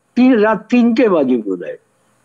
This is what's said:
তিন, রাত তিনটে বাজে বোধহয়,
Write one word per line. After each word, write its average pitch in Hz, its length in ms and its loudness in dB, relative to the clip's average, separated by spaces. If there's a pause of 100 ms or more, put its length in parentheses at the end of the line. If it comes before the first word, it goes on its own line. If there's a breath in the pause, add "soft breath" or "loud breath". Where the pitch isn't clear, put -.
(160)
তিন, 254 240 4
রাত 214 300 0
তিনটে 233 400 2
বাজে 139 280 0
বোধহয়, 92 400 -8 (480)